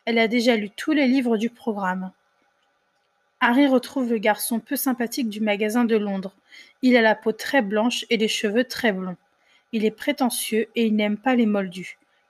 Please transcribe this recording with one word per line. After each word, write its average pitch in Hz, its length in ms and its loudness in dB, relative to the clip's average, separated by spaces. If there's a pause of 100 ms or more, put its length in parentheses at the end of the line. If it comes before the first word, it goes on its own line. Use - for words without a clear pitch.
Elle 233 140 0
a 226 80 4
déjà 233 300 2
lu 208 120 -4
tous - 220 -6
les 294 160 2
livres 247 300 2
du 220 120 -2
programme. 190 640 -6 (1300)
Harry 254 300 4
retrouve 254 420 0
le 226 80 0
garçon 214 400 -2
peu - 160 -8
sympathique 240 540 -4
du 208 120 -8
magasin 214 440 0
de 226 100 2
Londres. 196 400 -4 (480)
Il 254 140 6
a 233 60 6
la 220 120 4
peau 214 160 -2
très 247 320 0
blanche 214 480 -2
et 233 60 4
les 214 100 0
cheveux 214 380 -2
très 247 260 -2
blonds. 185 260 -6 (540)
Il 220 140 -2
est 214 80 2
prétentieux - 840 -2
et 233 120 2
il 220 100 2
n'aime 208 220 0
pas 254 180 0
les 233 100 4
moldus. 190 520 -4 (320)